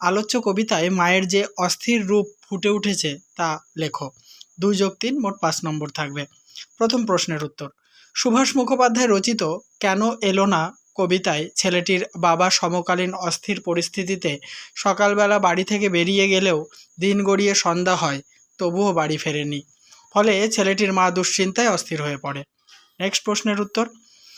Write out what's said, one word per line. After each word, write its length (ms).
আলোচ্য 400
কবিতায় 500
মায়ের 380
যে 180
অস্থির 480
রূপ 200
ফুটে 240
উঠেছে 500
তা 120
লেখো।" 340
দুই 160
যোগ 240
তিন 180
মোট 220
পাঁচ 240
নম্বর 240
থাকবে। 380
প্রথম 280
প্রশ্নের 380
উত্তর, 240
সুভাষ 420
মুখোপাধ্যায় 540
রচিত 320
কেন 200
এলো 260
না 160
কবিতায় 600
ছেলেটির 500
বাবা 340
সমকালীন 640
অস্থির 460
পরিস্থিতিতে 760
সকালবেলা 640
বাড়ি 260
থেকে 240
বেরিয়ে 400
গেলেও 380
দিন 240
গড়িয়ে 300
সন্ধ্যা 420
হয়, 240
তবুও 340
বাড়ি 240
ফেরেনি, 440
ফলে 400
ছেলেটির 400
মা 180
দুশ্চিন্তায় 600
অস্থির 320
হয়ে 140
পড়ে। 260
নেক্সট 240
প্রশ্নের 360
উত্তর, 280